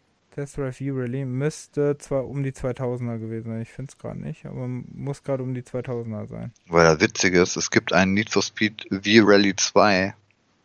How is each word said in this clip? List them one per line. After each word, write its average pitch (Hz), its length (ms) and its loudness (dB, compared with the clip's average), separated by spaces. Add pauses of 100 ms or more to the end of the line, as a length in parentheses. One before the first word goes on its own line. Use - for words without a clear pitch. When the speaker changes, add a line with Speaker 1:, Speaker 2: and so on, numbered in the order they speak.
(340)
Speaker 1:
Test 143 240 -8
Drive 131 180 -6
V-Rally 135 480 -6
müsste 143 720 -2
zwar 135 300 -4
um 139 140 -6
die 135 100 -4
zweitausender 123 680 -6
gewesen 113 320 -8
sein, 113 120 -6
ich 117 80 -12
find's - 280 -14
grad 117 180 -10
nicht, - 300 -12
aber 127 220 -10
muss 131 560 -10
grad 135 160 -4
um 131 140 -6
die 123 100 -10
zweitausender 117 640 -8
sein. 117 240 -12 (140)
Speaker 2:
Weil 85 180 6
das 80 160 6
Witzige 90 400 2
ist, 90 160 0
es 80 140 -4
gibt - 220 0
einen 95 220 4
Need 107 160 -2
for 98 120 0
Speed - 480 -4
V-Rally 101 680 6
zwei, 98 580 2 (500)